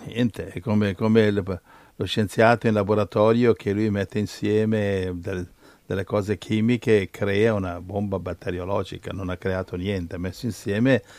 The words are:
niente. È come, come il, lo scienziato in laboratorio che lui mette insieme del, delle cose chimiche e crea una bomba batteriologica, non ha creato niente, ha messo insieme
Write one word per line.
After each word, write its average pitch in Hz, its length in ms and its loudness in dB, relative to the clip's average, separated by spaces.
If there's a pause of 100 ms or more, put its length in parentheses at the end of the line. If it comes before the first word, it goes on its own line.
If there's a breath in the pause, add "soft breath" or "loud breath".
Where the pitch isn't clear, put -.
niente. 107 440 -4
È - 100 -12
come, 104 340 0
come 110 320 4
il, 101 180 0 (520 loud breath)
lo 107 100 -4
scienziato 113 600 4
in 110 60 4
laboratorio 107 800 4
che 104 200 -2
lui 107 160 0
mette 101 300 -2
insieme 104 960 0
del, 92 340 -8 (360 soft breath)
delle 95 200 -4
cose 104 320 -2
chimiche 110 640 2
e 92 100 -4
crea 104 420 2
una 90 280 -4
bomba 98 380 -4
batteriologica, 90 920 -6
non 95 180 -8
ha 90 80 -6
creato 92 380 -4
niente, 90 400 -4
ha - 40 -10
messo 92 260 -8
insieme 110 580 0 (160 loud breath)